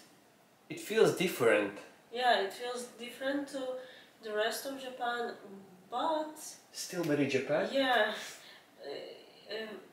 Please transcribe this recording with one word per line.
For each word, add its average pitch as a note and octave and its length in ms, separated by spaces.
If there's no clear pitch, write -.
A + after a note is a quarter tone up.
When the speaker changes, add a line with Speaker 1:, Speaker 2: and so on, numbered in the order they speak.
Speaker 1:
it D3+ 100
feels G3+ 360
different. G#2+ 600
Speaker 2:
Yeah, A#3 280
it G3 120
feels A#3+ 300
different C4+ 500
to C4+ 140
the A3 120
rest A3 320
of C4+ 140
Japan, A#3+ 540
but D#4 440
Speaker 1:
Still - 300
very C#3+ 240
Japan? D3+ 460
Speaker 2:
Yeah. B3 400
Uh, - 720
uh, A3 120